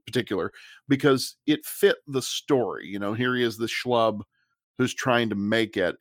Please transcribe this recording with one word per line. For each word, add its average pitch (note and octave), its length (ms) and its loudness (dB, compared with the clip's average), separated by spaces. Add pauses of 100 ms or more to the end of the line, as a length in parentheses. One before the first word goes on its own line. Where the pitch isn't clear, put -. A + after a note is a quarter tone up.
particular, G#2 460 -4 (340)
because C3+ 500 0 (100)
it D3+ 180 0
fit - 320 0 (100)
the C3 160 -4
story. F#2 640 -2
You G2 140 0
know, G2+ 140 -2
here B2+ 200 0
he B2 80 0
is, A2+ 140 0
the A2+ 100 -4
schlub A2+ 540 2 (560)
who's B2+ 180 0
trying A#2+ 360 2
to G#2+ 60 -2
make A2 400 0
it, F2+ 240 0